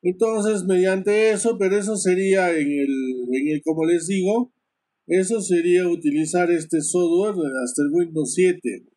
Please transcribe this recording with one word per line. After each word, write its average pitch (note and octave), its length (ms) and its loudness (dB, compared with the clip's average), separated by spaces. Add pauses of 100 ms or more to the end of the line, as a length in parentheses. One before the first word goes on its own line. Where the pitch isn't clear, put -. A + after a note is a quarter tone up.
Entonces, G#3 600 0
mediante F#3+ 640 2
eso, A3 260 -2
pero G3 200 0
eso G#3 180 -2
sería F#3 560 2
en D#3 160 0
el, C#3+ 220 -2 (420)
en C3+ 240 -2
el, D3 80 -4
como D#3+ 220 -2
les E3 200 0
digo, G3 460 0 (560)
eso F#3+ 320 2
sería F3+ 480 2
utilizar D#3+ 640 0
este D#3+ 300 0
software F3+ 540 0 (280)
hasta B2 200 -2
el D3 100 0
Windows D#3+ 400 -2
siete F3 520 0 (120)